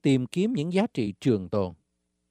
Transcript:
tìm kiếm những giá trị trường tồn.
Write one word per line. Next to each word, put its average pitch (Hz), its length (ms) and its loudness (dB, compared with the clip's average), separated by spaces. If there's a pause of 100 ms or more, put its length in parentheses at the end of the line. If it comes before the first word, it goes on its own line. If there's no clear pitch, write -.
tìm 131 240 2
kiếm 202 260 -2
những 170 200 -4
giá 190 220 0
trị 101 260 -4
trường 101 280 0
tồn. 95 240 -2 (580)